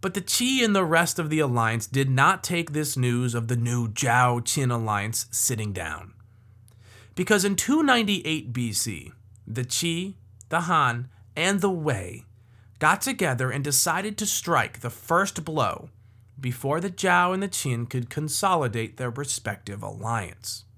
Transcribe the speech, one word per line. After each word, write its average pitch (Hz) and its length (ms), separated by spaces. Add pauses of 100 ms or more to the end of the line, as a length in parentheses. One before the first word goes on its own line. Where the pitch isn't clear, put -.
But 185 140
the 202 60
Qi 254 440
and 208 100
the 190 80
rest 165 360
of 156 100
the 156 80
alliance 117 480
did 135 240
not 147 340
take 170 280
this 147 260
news 123 380
of 113 120
the 123 80
new 120 320
Zhao-Qin 123 840
alliance 110 580
sitting 107 440
down. 82 400 (1000)
Because 190 320
in 196 100
two 302 280
ninety-eight 196 680
B 117 220
C, 85 380 (340)
the 120 180
Qi, 170 520 (340)
the 165 120
Han, 135 480 (260)
and 180 260
the 196 80
Wei 151 560 (540)
got 160 200
together 131 520
and 135 120
decided 180 540
to 214 80
strike - 540
the 120 100
first 175 560
blow 143 460 (480)
before 135 420
the 190 80
Zhao 180 420
and 190 120
the 202 40
Qin 120 400
could 123 220
consolidate 143 880
their 123 140
respective 101 720
alliance. 104 840 (120)